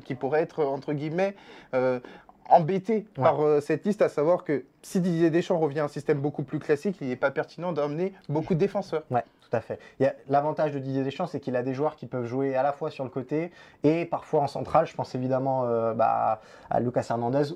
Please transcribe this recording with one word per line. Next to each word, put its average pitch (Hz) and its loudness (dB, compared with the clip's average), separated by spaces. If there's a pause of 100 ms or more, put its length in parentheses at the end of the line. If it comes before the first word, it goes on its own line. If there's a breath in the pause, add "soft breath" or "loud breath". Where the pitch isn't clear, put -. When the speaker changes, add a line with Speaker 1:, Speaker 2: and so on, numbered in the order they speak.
Speaker 1:
qui 139 -6
pourraient 139 0
être, 165 -2
entre 143 -2
guillemets, 160 -2 (400 loud breath)
euh, 127 2 (480 loud breath)
embêté 185 2 (100)
Speaker 2:
Ouais. 131 -2
Speaker 1:
par, 147 4
euh, 151 4
cette 156 -2
liste, 202 2
à 165 4
savoir 170 2
que 143 -2 (160)
si - -2
Didier 170 2
Deschamps 170 2
revient 156 0
à 147 0
un - 0
système 147 0
beaucoup 147 -2
plus - -6
classique, 170 0
il 139 -6
n'est 123 -2
pas 135 0
pertinent 160 -6
d'emmener 151 -2 (140 loud breath)
beaucoup 156 0
de 156 2
défenseurs. 190 -2
Speaker 2:
Ouais, 120 0 (180)
tout - -6
à 113 0
fait. - -8 (200 loud breath)
Il 135 2
y 135 6
a, 139 0 (140)
l'avantage 147 0
de 143 -4
Didier 135 -2
Deschamps, 139 -4
c'est 147 -6
qu'il 127 -4
a 120 0
des 131 -2
joueurs 147 -2
qui - -16
peuvent 123 -6
jouer 135 -2
à 127 2
la 139 2
fois 156 -6
sur 135 -8
le 120 -8
côté 147 -4 (320 loud breath)
et 160 4
parfois 156 -2
en 143 0
centrale. 147 2
Je - -10
pense - -8
évidemment, 131 0
euh, 113 0
bah, 113 2 (280 loud breath)
à 117 2
Lucas 120 -2
Hernandez 131 0